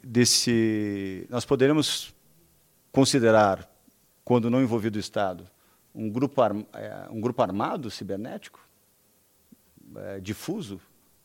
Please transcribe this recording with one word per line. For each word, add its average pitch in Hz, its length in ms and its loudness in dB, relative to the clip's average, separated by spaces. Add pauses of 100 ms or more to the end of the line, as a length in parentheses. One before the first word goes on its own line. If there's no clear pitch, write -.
desse, 107 1300 0
nós 120 160 -6
poderemos 139 720 2 (760)
considerar, 110 800 4 (540)
quando 120 240 2
não 123 100 2
envolvido 113 380 0
o - 20 -4
Estado, 95 480 -4 (460)
um 110 160 -8
grupo 127 320 0
arm-, 104 320 0
é, 107 380 -12
um 110 100 -8
grupo 120 220 0
armado 117 480 -4
cibernético, 110 680 -12 (1400)
é, 98 240 -12
difuso, 104 600 -10 (440)